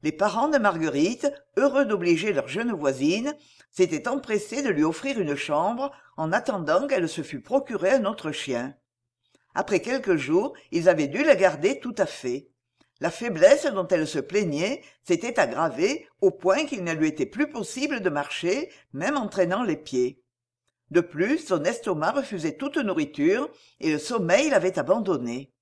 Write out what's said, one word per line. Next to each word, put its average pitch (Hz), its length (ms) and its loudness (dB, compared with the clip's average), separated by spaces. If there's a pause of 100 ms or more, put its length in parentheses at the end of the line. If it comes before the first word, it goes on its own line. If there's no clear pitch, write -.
Les 151 100 -2
parents 214 360 0
de 294 100 2
Marguerite, 185 720 2 (240)
heureux 277 300 4
d'obliger 175 460 2
leur 139 160 -2
jeune 226 240 -2
voisine, 156 640 0 (360)
s'étaient 170 380 0
empressés 240 540 -2
de 254 80 0
lui 151 140 2
offrir 240 340 -2
une 147 180 -2
chambre 214 560 -2 (240)
en 160 160 -4
attendant 196 540 0
qu'elle 185 220 0
se 165 140 -8
fût 135 180 -10
procuré 240 520 0
un 254 120 2
autre 160 280 -4
chien. 131 420 -6 (800)
Après - 260 0
quelques 233 360 -2
jours, 156 380 0 (160)
ils 170 200 4
avaient 151 180 2
dû 208 160 -2
la 302 100 6
garder 180 460 2
tout 233 160 -10
à 196 80 2
fait. - 460 -6 (500)
La - 100 -2
faiblesse 226 560 6
dont 196 220 -2
elle 160 180 2
se 156 120 -4
plaignait 180 640 -2 (200)
s'était 233 360 0
aggravée 160 720 0 (120)
au 190 100 6
point 190 340 0
qu'il 247 200 -6
ne 165 80 -2
lui 156 160 0
était 147 180 -2
plus 294 240 -4
possible 254 500 -6
de 180 100 0
marcher, 170 600 -4 (220)
même 180 240 -4
en 220 120 -4
traînant 185 340 0
les 175 140 0
pieds. 127 460 -2 (680)
De 165 100 4
plus, 180 380 0
son 185 260 -2
estomac 196 480 0
refusait 170 440 -4
toute 285 200 -6
nourriture 185 720 0 (300)
et 156 120 0
le 147 60 0
sommeil 214 520 2
l'avait 180 280 2
abandonnée. 139 840 -2